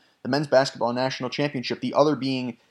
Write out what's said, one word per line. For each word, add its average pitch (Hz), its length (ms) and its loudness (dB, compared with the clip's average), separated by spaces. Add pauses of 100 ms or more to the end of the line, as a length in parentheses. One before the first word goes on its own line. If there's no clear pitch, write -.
(220)
the 123 60 -8
men's 143 180 0
basketball 131 460 2
national 127 380 -2
championship, 143 500 -4
the 123 140 -4
other 147 220 6
being 127 420 -4 (120)